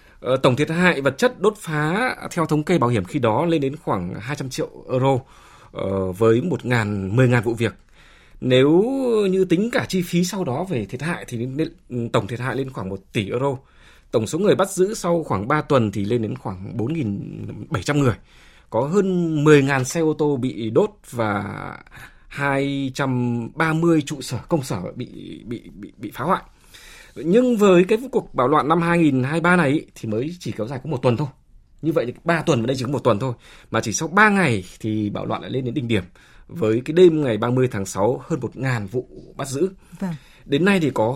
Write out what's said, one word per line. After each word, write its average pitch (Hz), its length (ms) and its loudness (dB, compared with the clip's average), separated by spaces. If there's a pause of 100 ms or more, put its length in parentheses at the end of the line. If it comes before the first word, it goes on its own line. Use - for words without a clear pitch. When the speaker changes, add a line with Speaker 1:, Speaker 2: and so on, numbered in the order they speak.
(200)
Speaker 1:
Ờ, 131 180 0
tổng 131 180 2
thiệt 147 140 0
hại 165 320 2
vật 135 160 0
chất 247 240 0
đốt 202 160 2
phá 165 580 -2 (160)
theo 165 140 -2
thống 151 180 0
kê 175 140 2
bảo 120 120 2
hiểm 104 160 2
khi 147 140 -6
đó 120 260 2
lên 165 160 2
đến 135 220 -4
khoảng 92 360 -4
hai 123 160 -8
trăm 139 140 -10
triệu - 200 -6 (220)
euro, 131 280 2 (520)
ờ, 95 400 -2
với 113 300 4
một 143 240 -4
ngàn, 104 500 0
mười 127 120 6
ngàn 120 160 4
vụ 117 100 -2
việc. 107 220 -2 (640)
Nếu 135 420 6 (460)
như 190 160 2
tính 190 260 0
cả 180 160 -2
chi 185 140 -2
phí 175 220 0
sau 185 200 -4
đó 151 200 -4
về 143 220 -4
thiệt - 160 -12
hại 147 260 -6
thì 120 100 -8
lên, 123 720 -6
tổng 107 160 0
thiệt 117 120 -8
hại 123 160 -6
lên 135 140 -4
khoảng 107 200 -10
một 95 100 -8 (140)
tỷ 101 160 -2
euro. 127 280 -2 (540)
Tổng 110 160 0
số 156 120 -4
người 185 160 4
bắt 190 160 0
giữ 185 220 2
sau 170 300 0
khoảng 104 240 -2
ba 151 140 0
tuần 120 300 2
thì 98 140 -4
lên 117 160 0
đến 110 160 -6
khoảng 101 400 -10
bốn 117 160 -4
nghìn 107 540 -6 (220)
bảy - 140 -4
trăm 147 160 0
người. 123 160 2 (540)
Có 110 120 0
hơn 170 640 0
mười 147 200 8
ngàn 135 220 0
xe 170 160 -4
ô 156 120 2
tô 151 240 0
bị 113 320 -4
đốt 175 200 2 (200)
và 101 640 -4 (540)
hai 139 680 -2
trăm 123 600 -2
ba 160 180 0
mươi 160 280 2
trụ 139 200 -10
sở, 123 160 -8 (120)
công 151 140 0
sở 107 180 -6 (140)
bị, 95 500 -14
bị, 110 300 -12
bị, - 220 -16
bị 101 160 -12
phá - 100 -8
hoại. 175 180 0 (760)
Nhưng 226 420 4
với 185 260 8
cái 214 140 2 (140)
cuộc - 240 -4
bạo 127 120 2
loạn 139 200 2
năm 170 140 4
hai 170 180 2
nghìn 135 240 4
hai 135 80 -4
mươi 160 100 0
ba 175 140 4
này 160 140 4
ý, 147 160 0 (100)
thì 117 140 -8
mới 131 300 -4
chỉ 117 120 -8
kéo 107 160 -6
dài 135 160 -10
có 151 60 -8
một 135 120 -4
tuần 123 160 2
thôi. 147 100 -2 (540)
Như 156 100 0
vậy 151 140 2
thì 120 80 -6 (100)
ba 165 180 0
tuần, 139 200 2
và 113 60 -2
đây 135 120 -2
chỉ 123 60 -4
có 131 60 -4
một 127 120 -4
tuần 107 160 4
thôi. 127 140 -4 (380)
Mà 110 100 0
chỉ 107 120 -4
sau 160 140 -4
ba 208 220 4
ngày 151 340 2 (160)
thì 107 300 -2
bạo 98 160 -6
loạn 110 160 -4
lại 92 100 -12
lên 127 140 -4
đến 117 80 -6
đỉnh 127 140 -4
điểm. 104 160 0 (440)
Với 110 380 0
cái 156 80 -6
đêm 165 300 8
ngày 113 140 0
ba 117 120 0
mươi 127 220 2
tháng 101 140 -4
sáu, 117 400 -2
hơn 156 140 -4
một - 180 -8
ngàn 117 300 -4
vụ 95 200 -6 (300)
bắt - 100 -8
giữ. 139 220 -2 (300)
Speaker 2:
Vâng. 180 140 -4 (320)
Speaker 1:
Đến 147 200 0
nay 196 140 4
thì 143 140 0
có 110 220 2